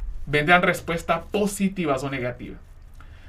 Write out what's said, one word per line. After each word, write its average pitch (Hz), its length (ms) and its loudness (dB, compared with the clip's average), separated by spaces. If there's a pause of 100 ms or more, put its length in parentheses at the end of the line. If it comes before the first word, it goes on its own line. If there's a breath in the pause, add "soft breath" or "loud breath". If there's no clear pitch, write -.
(240)
vendrán 151 360 6
respuestas 170 720 0
positivas 185 720 0
o 139 60 -2
negativas. 123 500 -6 (680 soft breath)